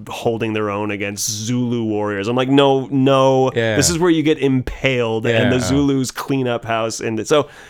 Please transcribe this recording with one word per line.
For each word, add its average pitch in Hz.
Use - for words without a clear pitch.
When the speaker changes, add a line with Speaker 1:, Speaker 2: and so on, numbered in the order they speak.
Speaker 1:
holding 113
their 107
own 104
against 101
Zulu 117
warriors. 104
I'm 120
like, 131
"No, 135
no. 135
Speaker 2:
Yeah. 113
Speaker 1:
This 147
is 170
where 175
you 160
get 151
impaled, 127
and 113
the 127
Speaker 2:
Yeah. -
Speaker 1:
Zulus 135
clean 135
up 120
house." 113
And 110
so, 147